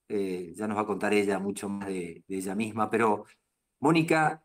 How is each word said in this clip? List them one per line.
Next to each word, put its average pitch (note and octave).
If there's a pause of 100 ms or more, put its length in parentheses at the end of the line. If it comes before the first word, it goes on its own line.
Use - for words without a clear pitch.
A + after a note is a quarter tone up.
(100)
Eh, F#2
ya G#2+
nos G#2
va G#2+
a G#2
contar G#2
ella G2+
mucho G2+
más G2+
de, F2
de F#2+
ella F#2+
misma, G#2+
pero A2 (560)
Mónica, D#3+